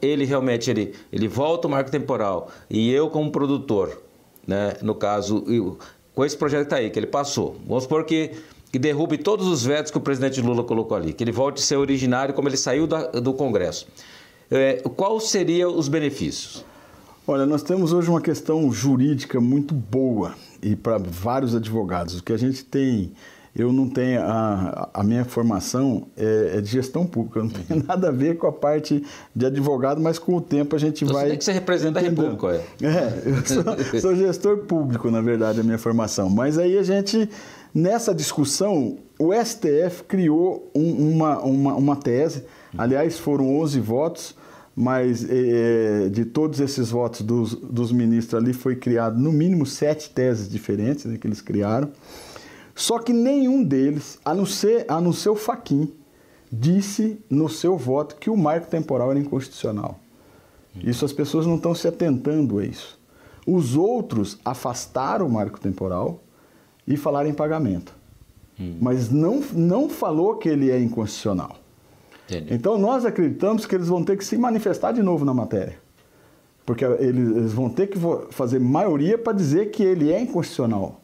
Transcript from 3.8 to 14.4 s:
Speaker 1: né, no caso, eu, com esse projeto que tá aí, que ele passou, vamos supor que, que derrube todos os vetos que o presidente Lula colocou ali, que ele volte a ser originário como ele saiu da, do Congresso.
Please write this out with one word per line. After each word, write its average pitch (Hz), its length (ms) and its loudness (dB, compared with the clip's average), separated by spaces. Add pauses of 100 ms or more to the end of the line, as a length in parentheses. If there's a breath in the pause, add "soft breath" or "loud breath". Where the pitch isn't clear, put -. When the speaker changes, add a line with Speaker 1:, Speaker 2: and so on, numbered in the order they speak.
Speaker 1:
né, 101 360 0
no 107 120 -2
caso, 101 540 0
eu, 110 300 0 (360 loud breath)
com 135 120 0
esse 147 100 -4
projeto 147 300 0
que 147 40 -14
tá 160 60 0
aí, 113 140 0
que 113 100 -2
ele 104 80 -2
passou, 131 480 -4 (100)
vamos 127 180 -2
supor 156 200 0
que, 160 280 -2 (420 loud breath)
que 135 40 -2
derrube 151 400 0
todos 190 300 0
os 151 160 0
vetos 147 260 0
que - 80 -4
o - 40 -2
presidente 131 400 -2
Lula 117 240 0
colocou 113 320 -2
ali, 80 160 -4
que 120 100 -6
ele 113 80 0
volte 139 300 0
a - 40 -2
ser 143 120 0
originário 135 560 0
como 139 160 0
ele 131 80 -2
saiu 147 280 0
da, 160 220 -2
do 123 260 -2
Congresso. 104 540 0 (640 loud breath)